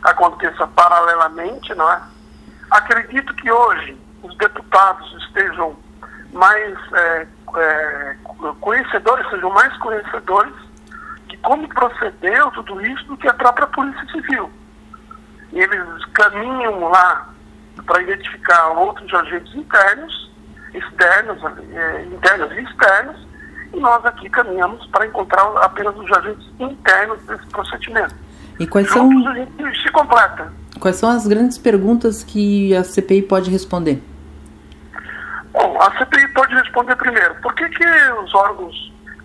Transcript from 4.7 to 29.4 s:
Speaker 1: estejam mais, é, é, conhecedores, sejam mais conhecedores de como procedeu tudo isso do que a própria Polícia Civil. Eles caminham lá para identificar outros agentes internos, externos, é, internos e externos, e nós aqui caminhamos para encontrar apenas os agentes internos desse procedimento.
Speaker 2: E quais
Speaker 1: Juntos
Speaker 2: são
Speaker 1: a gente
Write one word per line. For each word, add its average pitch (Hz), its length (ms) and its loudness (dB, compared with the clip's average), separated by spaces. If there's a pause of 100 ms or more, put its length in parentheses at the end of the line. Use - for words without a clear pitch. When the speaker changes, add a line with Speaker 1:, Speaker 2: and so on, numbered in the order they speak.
Speaker 1:
estejam 170 500 -4 (560)
mais, 202 440 2 (180)
é, 165 340 0 (300)
é, 151 580 -2 (440)
conhecedores, 247 680 -2
sejam 185 220 -4
mais 240 260 4
conhecedores 214 760 -2 (760)
de - 100 -18
como 302 300 -2
procedeu 240 840 -2
tudo 202 320 -12
isso 254 220 -8
do 277 120 -14
que - 100 -2
a 240 60 2
própria 247 340 2
Polícia 277 440 -6
Civil. 262 400 -6 (1000)
Eles 180 540 -4 (100)
caminham 208 720 0
lá 180 400 4 (560)
para 175 160 2
identificar 180 680 2
outros 185 440 -2
agentes 170 400 -4
internos, 240 800 0 (420)
externos, 196 640 0 (340)
é, 160 340 -6
internos 185 480 0
e 233 100 -10
externos, 240 640 0 (440)
e 359 80 -8
nós 233 240 2
aqui 233 280 -4
caminhamos 196 560 -2
para 202 180 0
encontrar 196 380 0 (140)
apenas 202 380 0
os 202 160 -6
agentes 196 360 -2 (120)
internos 214 680 -2
desse 208 200 -12
procedimento. - 680 -6 (440)
Speaker 2:
E 170 60 -4
quais 196 220 0
Speaker 1:
Juntos 254 360 6
Speaker 2:
são 254 80 -2
Speaker 1:
a 247 40 -6
gente 262 480 -8